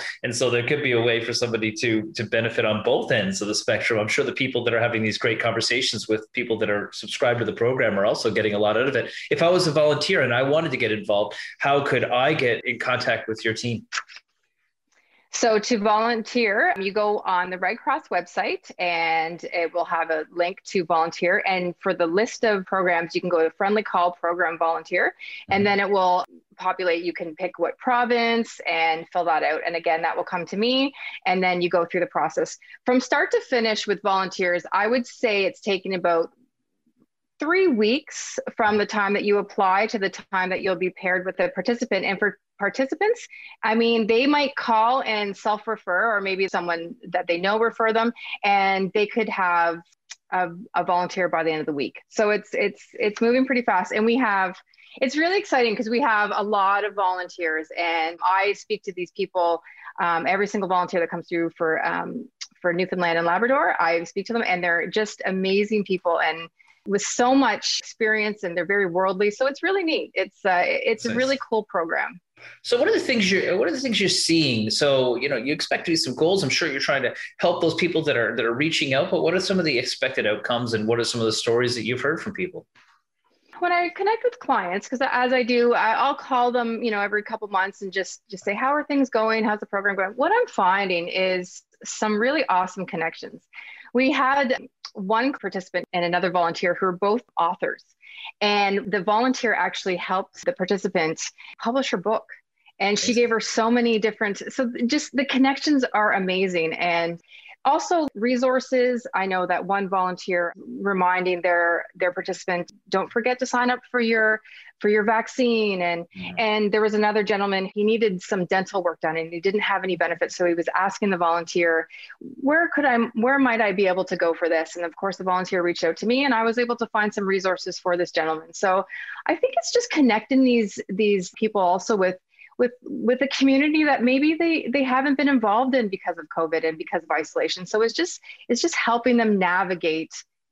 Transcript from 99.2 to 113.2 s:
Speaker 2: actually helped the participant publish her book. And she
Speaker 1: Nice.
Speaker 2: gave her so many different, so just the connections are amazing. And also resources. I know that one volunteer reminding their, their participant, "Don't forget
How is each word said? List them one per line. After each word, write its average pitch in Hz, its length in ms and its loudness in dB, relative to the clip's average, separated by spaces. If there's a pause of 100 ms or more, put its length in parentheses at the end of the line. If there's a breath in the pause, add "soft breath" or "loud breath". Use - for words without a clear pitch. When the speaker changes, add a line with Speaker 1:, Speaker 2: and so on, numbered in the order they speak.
Speaker 2:
actually 185 440 -2
helped - 480 -6
the 175 80 0
participant 180 680 -2 (380 loud breath)
publish 262 320 -2
her 240 60 0
book. 208 280 -2 (540 soft breath)
And 202 200 0
she 202 100 -2
Speaker 1:
Nice. 240 80 2
Speaker 2:
gave 240 140 4
her 220 100 2
so 226 300 0
many 233 280 2
different, 208 400 -2 (140)
so 247 200 -2 (140)
just 285 280 -2
the 269 100 0
connections 269 600 2 (100)
are 214 180 2
amazing. 185 600 0
And 170 460 -2 (460 loud breath)
also 320 480 2
resources. 247 1000 0
I 190 100 -2
know 185 220 0
that 180 180 0
one 196 240 -2
volunteer 180 720 -2
reminding 185 840 0
their, 170 540 2
their 180 180 -2
participant, 180 580 -6 (200)
"Don't 190 200 -2
forget 247 280 -2